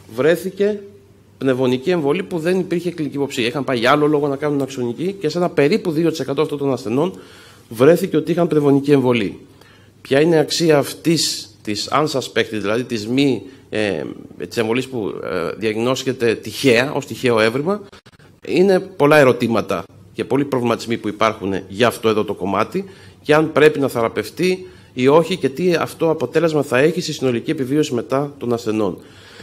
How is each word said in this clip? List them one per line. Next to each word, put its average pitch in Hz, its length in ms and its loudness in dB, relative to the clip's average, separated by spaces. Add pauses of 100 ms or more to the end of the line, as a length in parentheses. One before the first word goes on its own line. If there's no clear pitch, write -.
(160)
βρέθηκε 185 640 0 (580)
πνευμονική 127 520 0
εμβολή 175 340 0
που 185 160 -6
δεν 180 200 0
υπήρχε 170 320 -4
κλινική 147 240 -6
υποψία. 135 300 -2
Είχαν 127 180 -2
πάει 131 140 -2
για 117 140 4
άλλο 147 160 4
λόγο 147 200 2
να 139 80 -2
κάνουν 143 260 -2
αξονική 127 580 -6
και 151 100 -2
σε 156 80 -4
ένα 175 120 0
περίπου 170 420 2
δύο 160 180 0
τοις 156 100 -4
εκατό 139 220 -4
αυτών 151 160 -4
των 139 160 -2
ασθενών 127 400 -2 (560)
βρέθηκε 165 480 4
ότι 151 140 0
είχαν 170 160 0
πνευμονική 143 440 2
εμβολή. 123 480 2 (600)
Ποια 139 200 2
είναι 165 140 4
η 156 40 4
αξία 151 380 2
αυτής - 720 -2 (160)
της 104 260 -6
unsuspected, 131 600 -2
δηλαδή 107 320 -2
της 117 240 -8
μη, 127 340 0 (280)
ε, 98 340 -2 (440)
της - 100 -12
εμβολής 120 300 -2
που, 113 260 -6 (100)
ε, 82 340 -4
διαγνώσκεται 113 760 -2
τυχαία, 127 580 2
ως 139 120 -6
τυχαίο 120 340 0
έβριμα; 143 420 0 (680)
Είναι 185 320 4
πολλά 151 380 4
ερωτήματα 110 680 2 (300)
και 110 120 -6
πολλοί 139 200 0
προβληματισμοί 120 520 -2
που 107 100 -6
υπάρχουν 101 460 -2 (140)
για 98 200 2
αυτό 110 220 0
εδώ 107 140 2
το 95 100 -6
κομμάτι 101 520 -2 (360)
και - 120 2
αν 156 180 4
πρέπει 151 280 4
να 139 80 0
θεραπευτεί 123 800 -2 (260)
ή 127 140 2
όχι 165 300 4
και 180 120 0
τι 180 240 0
αυτό 160 360 0
αποτέλεσμα 156 540 0
θα 123 140 0
έχει 165 240 2
στη 160 120 -6
συνολική 127 380 -2
επιβίωση 147 420 -2
μετά 135 440 -2
των 120 160 -4
ασθενών. 107 440 -2 (460)